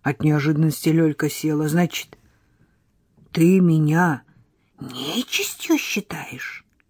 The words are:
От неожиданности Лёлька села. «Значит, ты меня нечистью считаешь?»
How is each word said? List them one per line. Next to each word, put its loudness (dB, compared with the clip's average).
От -4
неожиданности 2
Лёлька 2
села. -2
«Значит, -2
ты 4
меня 2
нечистью -4
считаешь?» -10